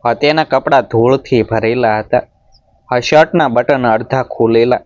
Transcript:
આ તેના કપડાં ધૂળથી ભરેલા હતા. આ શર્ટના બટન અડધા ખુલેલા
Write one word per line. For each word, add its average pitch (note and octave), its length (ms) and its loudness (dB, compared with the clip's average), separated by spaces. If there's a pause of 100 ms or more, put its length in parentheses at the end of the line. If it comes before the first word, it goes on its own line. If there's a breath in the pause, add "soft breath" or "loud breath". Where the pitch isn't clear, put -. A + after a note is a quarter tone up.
આ A#2 100 0
તેના D3+ 300 0
કપડાં C3+ 380 0
ધૂળથી A#2+ 600 0
ભરેલા A2+ 560 -2
હતા. B2 240 -4 (680)
આ B2 60 0
શર્ટના D#3 500 2
બટન B2 380 -2
અડધા B2 360 -2
ખુલેલા A#2 640 0